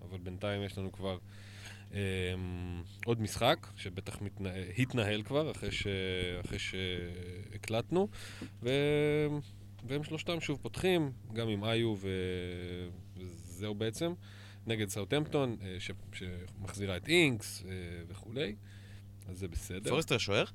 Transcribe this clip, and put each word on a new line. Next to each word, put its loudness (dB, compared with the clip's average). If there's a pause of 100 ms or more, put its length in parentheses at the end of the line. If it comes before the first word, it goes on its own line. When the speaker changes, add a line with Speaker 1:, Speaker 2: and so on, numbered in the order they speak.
(100)
Speaker 1:
אבל -6
בינתיים 0
יש -4
לנו -2
כבר, -2 (720)
אמ, -4 (1040)
עוד 2
משחק, 2 (100)
שבטח -6
מתנה-, -4 (300)
התנהל 4
כבר, 2
אחרי -2
ש-, 0 (580)
אחרי -2
שהקלטנו, 0 (540)
ו-, 4 (600)
והם 0
שלושתם -2
שוב 0
פותחים, 4 (200)
גם 2
עם 4
איו 6
ו-, -2 (1080)
וזהו -6
בעצם, 2 (540)
נגד 4
סאות'המפטון, 4
אה, -4
ש-, -4 (220)
שמחזירה -4
את -6
אינקס, 6
אה, -6 (360)
וכולי. -4 (720)
אז -8
זה -4
בסדר. -4
Speaker 2:
פורסטר 4
שוער? 4 (100)